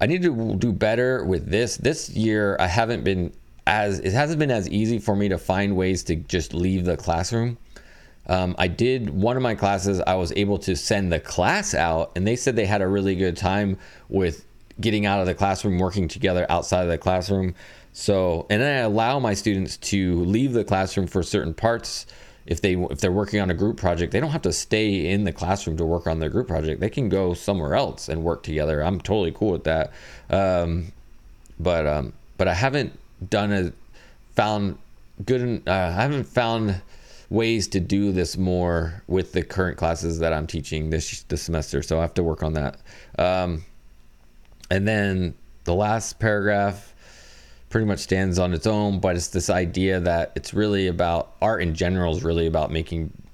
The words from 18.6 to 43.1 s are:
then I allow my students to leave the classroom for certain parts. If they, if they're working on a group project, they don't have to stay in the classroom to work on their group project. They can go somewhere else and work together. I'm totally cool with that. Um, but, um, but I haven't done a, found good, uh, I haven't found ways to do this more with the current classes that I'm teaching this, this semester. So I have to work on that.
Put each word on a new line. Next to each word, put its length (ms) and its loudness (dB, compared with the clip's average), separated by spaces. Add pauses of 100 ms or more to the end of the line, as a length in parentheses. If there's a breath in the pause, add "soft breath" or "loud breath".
then 160 0
I 40 0
allow 400 2
my 140 0
students 420 -2
to 480 0
leave 280 2
the 120 2
classroom 420 0
for 160 0
certain 320 -2
parts. 520 -2 (380 loud breath)
If 160 -4
they, 140 4
if 260 -2
they're 120 2
working 280 0
on 100 2
a 40 2
group 220 0
project, 360 0
they 60 2
don't 140 0
have 100 -2
to 100 0
stay 580 0
in 120 2
the 100 0
classroom 440 -2
to 100 0
work 220 0
on 100 0
their 100 -2
group 200 -2
project. 320 -2
They 100 0
can 180 -2
go 260 2
somewhere 420 0
else 320 -2
and 160 -2
work 180 0
together. 400 0
I'm 180 0
totally 300 0
cool 220 0
with 120 -4
that. 280 0 (360 loud breath)
Um, 640 0 (680)
but, 260 2
um, 260 -2 (240)
but 120 2
I 60 2
haven't 440 -2 (320)
done 220 2
a, 200 0 (640 loud breath)
found 420 0 (480)
good, 440 0
uh, 20 0
I 320 2
haven't 220 0
found 580 0 (480 loud breath)
ways 380 2
to 120 0
do 300 2
this 260 0
more 720 0
with 260 0
the 120 0
current 340 -2
classes 400 0
that 140 2
I'm 160 -2
teaching 420 -4
this, 380 -4
this 140 -4
semester. 380 -2
So 180 -2
I 40 2
have 120 -4
to 100 0
work 180 -2
on 120 -2
that. 260 -4 (380 loud breath)